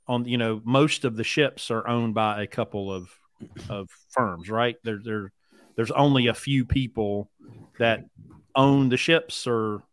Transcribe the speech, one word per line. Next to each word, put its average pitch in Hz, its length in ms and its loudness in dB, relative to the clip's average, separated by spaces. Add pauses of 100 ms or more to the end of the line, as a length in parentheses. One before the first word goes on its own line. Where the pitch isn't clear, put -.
on, 120 160 0
you 120 140 -2
know, 110 260 0
most 135 400 2
of 117 120 -2
the 113 80 -4
ships - 460 -2
are 113 160 -4
owned 117 280 -2
by 107 280 -2
a 98 40 -6
couple 101 460 -6
of, 92 180 -10 (580)
of 98 220 -10 (180)
firms, 98 400 -2
right? 117 340 0
There, 107 220 -6
there, 107 280 -6 (440)
there's 113 140 -2
only 135 380 4
a 110 60 0
few 139 300 0
people 107 680 -2 (480)
that 113 260 2 (500)
own 139 340 4
the 123 80 0
ships - 500 0
or 110 360 -2 (100)